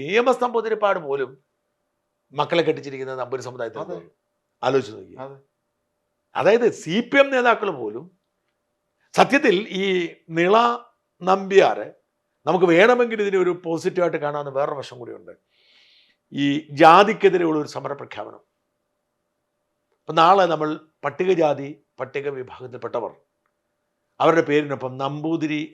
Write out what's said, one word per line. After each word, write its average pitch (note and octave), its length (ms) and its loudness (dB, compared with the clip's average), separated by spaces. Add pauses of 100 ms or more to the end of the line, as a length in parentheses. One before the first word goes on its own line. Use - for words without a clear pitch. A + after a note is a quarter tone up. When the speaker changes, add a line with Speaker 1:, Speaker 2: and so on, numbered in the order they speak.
Speaker 1:
ഇ E3+ 40 -8 (100)
എം B3+ 120 2
എസ് B3 100 -2
നമ്പൂതിരിപ്പാട് G#3+ 640 -2
പോലും C3+ 240 -4 (1040)
മക്കളെ D3 340 -2
കെട്ടിച്ചിരിക്കുന്നത് C3+ 560 -8
നമ്പൂരി B2+ 260 -8
സമുദായത്തിൽ A#2 300 -10
Speaker 2:
അതെ. E3 140 -12
Speaker 1:
നിന്നാണ്. - 180 -18 (520)
ആലോചിച്ച് B2 340 -2
നോക്കി. A2 180 -20 (100)
Speaker 2:
അതെ. C#3 120 -20 (960)
Speaker 1:
അതായത് G#3+ 320 2 (160)
സി E3 140 -4 (120)
പി C#4 140 4
എം C#4 120 2
നേതാക്കൾ A3+ 360 0 (100)
പോലും A2+ 240 -10 (1120)
സത്യത്തിൽ G#3+ 380 4 (260)
ഈ - 20 -2 (540)
നിള F3+ 180 4 (720)
നമ്പ്യാർ F#3+ 500 4 (720)
നമുക്ക് F3 180 4
വേണമെങ്കിൽ A3 580 4
ഇതിനെ G3 200 -2
ഒരു F3 220 -2
പോസിറ്റീവായിട്ട് E3 580 -4
കാണാവുന്ന D3 340 -6
വേറൊരു D3 220 -4
വശം B2+ 200 -16
കൂടിയുണ്ട്. G#2+ 320 -16 (1040)
ഈ C#3+ 120 -2 (340)
ജാതിക്കെതിരെയുള്ള F3 840 6
ഒരു C3 120 -12
സമര C#3 180 -8
പ്രഖ്യാപനം. A2 480 -14 (1600)
അപ്പൊ D#3 200 -12
നാളെ F#3 320 6
നമ്മൾ D3+ 160 -2 (340)
പട്ടികജാതി, D3 640 0 (300)
പട്ടിക C#3 300 -8
വിഭാഗത്തിൽപ്പെട്ടവർ A#2+ 840 -10 (1080)
അവരുടെ D#3+ 300 4
പേരിനൊപ്പം C3+ 540 -2
നമ്പൂതിരി D3+ 580 -4 (120)